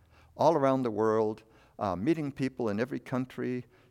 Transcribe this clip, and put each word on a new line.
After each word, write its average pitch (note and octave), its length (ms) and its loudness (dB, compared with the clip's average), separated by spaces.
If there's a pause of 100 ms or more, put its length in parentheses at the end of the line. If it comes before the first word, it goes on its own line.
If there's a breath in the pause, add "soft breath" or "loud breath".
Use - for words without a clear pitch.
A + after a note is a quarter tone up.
(360 soft breath)
all D3 180 4
around C3+ 280 2
the A#2+ 80 0
world, A2 520 0 (360 soft breath)
uh, G2 180 -2
meeting D3 340 -2
people C3 380 -4
in G2+ 100 0
every C3 220 -2
country, B2 640 -6 (260 soft breath)